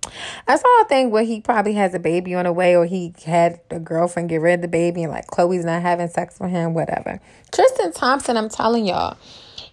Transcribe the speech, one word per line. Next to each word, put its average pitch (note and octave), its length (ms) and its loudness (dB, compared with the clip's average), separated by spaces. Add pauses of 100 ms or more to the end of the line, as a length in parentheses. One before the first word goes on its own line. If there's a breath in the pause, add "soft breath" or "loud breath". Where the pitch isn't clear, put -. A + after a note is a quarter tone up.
(480 loud breath)
I C4 80 4
saw A#4+ 260 6
a A4 40 2
thing C4 240 2
where G#3+ 140 2
he A3+ 180 -4
probably G#3+ 320 0
has F#3+ 220 0
a F3+ 40 -6
baby F3 360 -2
on F3+ 100 0
the F3 80 0
way, F3+ 240 4
or E3+ 80 4
he F3 300 -6 (100)
had E3+ 360 2 (100)
a E3+ 80 -8
girlfriend E3+ 500 -2
get E3 120 -2
rid F3 120 4
of F3 80 -2
the F3 60 -6
baby, E3+ 340 -2
and, D#3 100 -6
like, - 140 -10
Khloe's F3 400 0
not E3+ 160 -2
having F3 260 -2
sex - 320 -8
with F#3 120 -6
him, E3 240 -2
whatever. - 440 -6 (320 soft breath)
Tristan B4+ 400 2
Thompson, C4 460 -2
I'm A3 120 -4
telling A3+ 360 0
y'all, - 320 -4 (560 loud breath)